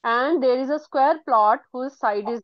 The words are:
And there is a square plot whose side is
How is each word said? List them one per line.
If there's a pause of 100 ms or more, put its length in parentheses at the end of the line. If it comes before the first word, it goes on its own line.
And
there
is
a
square
plot (120)
whose
side
is